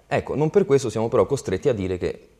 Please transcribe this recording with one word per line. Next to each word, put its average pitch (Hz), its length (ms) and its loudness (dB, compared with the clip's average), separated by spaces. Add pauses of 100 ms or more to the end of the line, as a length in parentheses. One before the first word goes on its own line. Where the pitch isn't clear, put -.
ecco, 113 280 -4
non 151 140 0
per 196 160 4
questo 127 240 2
siamo 110 180 -2
però 117 180 4
costretti 92 440 -2
a 123 40 4
dire 92 240 -4
che 85 320 -6 (100)